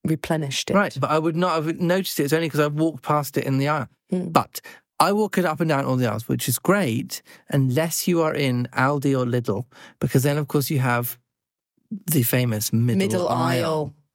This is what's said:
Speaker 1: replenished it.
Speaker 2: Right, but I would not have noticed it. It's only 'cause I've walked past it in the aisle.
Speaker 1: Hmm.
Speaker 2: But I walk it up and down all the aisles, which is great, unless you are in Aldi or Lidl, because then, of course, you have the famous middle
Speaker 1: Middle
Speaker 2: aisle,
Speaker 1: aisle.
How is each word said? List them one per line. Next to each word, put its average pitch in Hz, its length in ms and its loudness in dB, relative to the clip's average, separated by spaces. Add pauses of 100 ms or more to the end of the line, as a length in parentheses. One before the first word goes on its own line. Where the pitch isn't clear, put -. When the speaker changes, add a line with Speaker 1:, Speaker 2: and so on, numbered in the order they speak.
Speaker 1:
replenished 156 640 -2
it. - 60 2
Speaker 2:
Right, 196 240 2
but 131 100 -2
I 156 80 2
would 160 180 0
not 175 280 0
have 156 160 -4
noticed 180 400 0
it. 151 60 2
It's 143 80 0
only 165 160 0
'cause 147 100 -2
I've 147 160 2
walked 160 280 -2
past 147 340 -2
it 127 80 -2
in 135 120 0
the 139 120 0
aisle. 147 200 -2 (220)
Speaker 1:
Hmm. 180 180 -2
Speaker 2:
But - 320 0 (380)
I 180 140 4
walk 208 260 0
it 170 60 2
up 156 160 -2
and 160 80 0
down 139 160 2
all 131 100 0
the 127 120 2
aisles, 110 200 -4
which - 200 -2
is 127 120 -2
great, 170 640 0 (280)
unless 143 580 0
you 170 140 2
are 156 140 0
in 123 380 0
Aldi 139 460 2
or 123 60 0
Lidl, 120 400 -2 (340)
because - 240 2
then, 147 140 2
of 147 100 -4
course, 143 220 0
you 143 100 0
have 120 380 -2 (880)
the 139 180 2
famous 117 480 0
middle 117 260 2
Speaker 1:
Middle 190 320 0
Speaker 2:
aisle, 165 360 0
Speaker 1:
aisle. 156 280 -2 (220)